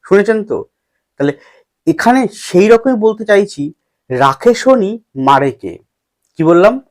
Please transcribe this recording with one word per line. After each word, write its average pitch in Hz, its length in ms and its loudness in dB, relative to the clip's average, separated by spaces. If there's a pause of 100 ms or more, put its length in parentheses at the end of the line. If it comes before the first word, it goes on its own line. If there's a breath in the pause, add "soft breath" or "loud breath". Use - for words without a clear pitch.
শুনেছেন 202 360 0
তো? 110 200 -8 (520)
তাহলে 143 220 -4 (480 soft breath)
এখানে 233 420 0
সেই - 400 0
রকমই 233 260 2
বলতে 220 300 -2
চাইছি, 202 480 -2 (380)
"রাখে 135 440 0
শনি 226 460 0 (160)
মারে 135 360 0
কে"। 87 260 -14 (580)
কি 160 80 -2
বললাম? 185 360 2 (100)